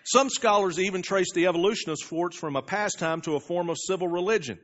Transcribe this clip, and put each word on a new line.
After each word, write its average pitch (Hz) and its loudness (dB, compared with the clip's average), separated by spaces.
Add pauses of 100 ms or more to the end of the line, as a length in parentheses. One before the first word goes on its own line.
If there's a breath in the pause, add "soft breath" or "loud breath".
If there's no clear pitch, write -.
Some 269 4
scholars 202 2
even 185 0
trace 185 0
the 175 4
evolution 180 2
of 151 -4
sports 170 -4
from 151 -6
a 131 0
pastime 170 -2
to 160 -2
a 135 -4
form 175 -4
of 156 -4
civil 185 -2
religion. 175 -2